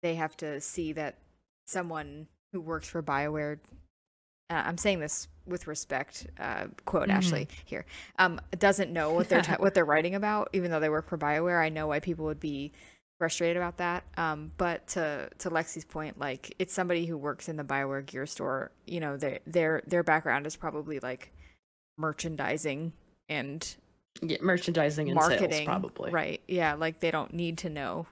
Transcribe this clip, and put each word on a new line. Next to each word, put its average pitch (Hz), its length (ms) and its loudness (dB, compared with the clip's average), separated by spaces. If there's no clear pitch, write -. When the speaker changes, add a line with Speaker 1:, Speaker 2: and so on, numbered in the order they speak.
Speaker 1:
they 165 140 0
have 160 220 -2
to 151 240 -6
see 156 320 -4
that 151 240 -6
someone 156 580 -6
who 185 100 -6
works 160 260 -4
for 165 160 -4
BioWare, 147 560 -2
uh, 170 160 0
I'm 170 120 -2
saying 190 240 2
this - 260 -6
with 180 220 -6
respect, - 600 -6
uh, - 280 -4
quote - 240 2
Speaker 2:
Mm-hmm. - 80 6
Speaker 1:
Ashley 170 300 2
here, - 200 -10
um, 175 220 4
doesn't 196 340 6
know 160 200 2
what 170 180 4
they're 170 120 8
t-, 156 120 2
Speaker 2:
<laughs> - 60 2
Speaker 1:
what 196 160 10
they're 170 100 8
writing 156 300 6
about, 208 380 2
even 180 180 2
though 160 80 4
they 156 100 4
work 156 200 0
for 170 80 -2
BioWare. 160 440 4
I 160 80 4
know 156 180 -2
why 151 120 2
people 160 260 -4
would 156 140 -4
be 143 320 -4
frustrated 170 380 0
about 175 220 -4
that. 175 260 -2
Um, 156 400 -2
but 175 300 -2
to, 147 500 -4
to - 120 -4
Lexi's 165 360 -2
point, 156 340 -10
like, 139 400 -6
it's 180 140 -2
somebody 175 320 0
who 165 120 -4
works 143 300 -6
in 160 80 -6
the 151 80 -6
BioWare 139 420 -2
gear 135 200 -8
store, 139 460 -4
you 175 140 -6
know, 147 160 -4
their, 139 320 -4
their, 160 400 2
their 175 160 2
background 151 420 2
is 156 120 -8
probably, 151 420 -6
like, 127 320 -8
merchandising 156 960 -2
and 143 440 -6
Speaker 2:
Yeah, 160 200 -2
merchandising 160 680 2
and 139 80 2
Speaker 1:
marketing, 156 340 6
Speaker 2:
sales, 156 160 2
probably. - 460 -2
Speaker 1:
right? 160 380 -2
Yeah, 165 240 2
like, 160 260 -2
they 170 100 2
don't 156 240 -2
need 170 260 -4
to 175 100 -6
know. 147 420 -6